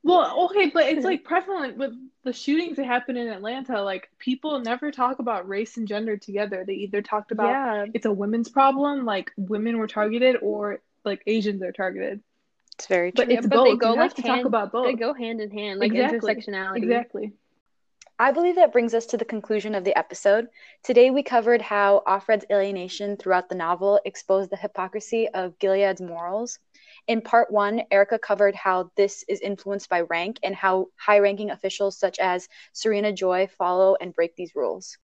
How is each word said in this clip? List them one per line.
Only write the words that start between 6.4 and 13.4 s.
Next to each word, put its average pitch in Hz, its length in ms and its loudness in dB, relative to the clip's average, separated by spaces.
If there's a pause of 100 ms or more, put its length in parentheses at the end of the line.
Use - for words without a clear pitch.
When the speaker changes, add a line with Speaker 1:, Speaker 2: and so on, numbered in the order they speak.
Speaker 1:
They 196 80 -6
either 202 260 -6
talked 208 320 -6
about 214 160 0
Speaker 2:
Yeah. 233 460 -2
Speaker 1:
it's 226 100 -6
a 220 80 0
women's 214 380 -4
problem, 269 560 2
like, 196 320 -4
women 214 400 -2
were 220 80 -2
targeted, 233 560 2
or, 208 400 -4 (200)
like, 196 240 -4
Asians 208 360 0
are 180 100 -6
targeted. 196 500 -6 (520)
Speaker 3:
It's - 140 -18
very 180 220 2
Speaker 1:
But 214 140 2
Speaker 3:
true. 247 120 4
Speaker 1:
it's 226 80 -2